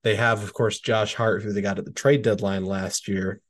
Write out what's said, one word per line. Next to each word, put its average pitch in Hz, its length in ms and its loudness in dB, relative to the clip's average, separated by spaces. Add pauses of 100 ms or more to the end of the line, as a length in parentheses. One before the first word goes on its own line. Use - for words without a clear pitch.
They 107 120 2
have, 113 260 2
of 101 120 -10
course, 110 260 0
Josh 110 360 0
Hart, 107 280 0
who 104 80 -6
they 101 100 -2
got 98 180 -2
at - 60 -10
the - 60 -14
trade 139 300 4
deadline 98 420 0
last 95 460 -4
year 95 400 -2